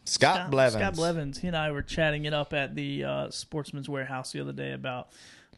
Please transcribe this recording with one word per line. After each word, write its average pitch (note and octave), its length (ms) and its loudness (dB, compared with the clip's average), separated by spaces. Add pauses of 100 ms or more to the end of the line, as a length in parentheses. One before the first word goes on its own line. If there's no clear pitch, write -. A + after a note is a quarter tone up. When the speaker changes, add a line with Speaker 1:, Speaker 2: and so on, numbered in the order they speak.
Speaker 1:
Scott D#3+ 320 4
Speaker 2:
Scott, F3+ 160 -2
Speaker 1:
Blevins. B2+ 320 6
Speaker 2:
Scott F#3+ 120 0
Blevins. D#3+ 420 0
He F3+ 100 -4
and E3+ 80 0
I D#3 160 0
were C#3+ 120 -4
chatting D3+ 420 2
it D3+ 80 0
up D3 200 0
at C#3 220 -2
the, C#3+ 300 -2
uh, C#3 240 -2
Sportsman's C#3+ 580 -6
Warehouse C3+ 460 -4
the C#3+ 80 -4
other C#3 100 -4
day C#3 220 -6
about, C3 360 -6 (480)